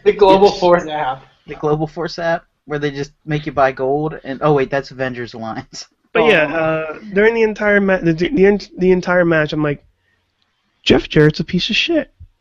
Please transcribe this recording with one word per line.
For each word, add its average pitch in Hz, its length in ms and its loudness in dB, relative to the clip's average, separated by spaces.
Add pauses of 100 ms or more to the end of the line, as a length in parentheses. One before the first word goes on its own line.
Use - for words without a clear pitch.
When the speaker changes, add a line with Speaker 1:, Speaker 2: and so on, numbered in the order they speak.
Speaker 1:
The 202 80 4
Global 196 380 6
Speaker 2:
It's - 100 -8
Speaker 1:
Force 175 260 4
app. 147 380 -6 (240)
Speaker 2:
the 147 80 -14
Global 151 320 -2
Force 165 320 -10
app 165 240 -4 (200)
where 147 140 -8
they 147 140 -2
just 143 200 -10 (120)
make 151 220 -4
you 151 60 -8
buy 135 200 2
gold 143 520 -4
and, 131 180 -10
oh 151 120 4
wait, 135 160 0
that's 139 220 -4
Avengers 123 420 -8
Alliance. 113 520 -12 (260)
Speaker 3:
But 226 140 0
yeah, 170 200 4
Speaker 1:
Aw. 147 100 -8
Speaker 3:
uh, 160 420 -4 (160)
during 214 200 4
the 226 80 0
entire 208 380 2
ma-, 190 180 2
the, 165 140 0
the, 180 340 2
en-, 202 140 4 (180)
the 185 140 2
entire 180 320 2
match, 160 300 0
I'm 151 80 -2
like, 147 200 -4 (1000)
"Jeff 123 260 0
Jarrett's 151 320 2
a 165 40 -6
piece - 260 -4
of 220 60 -2
shit." - 360 -2 (280)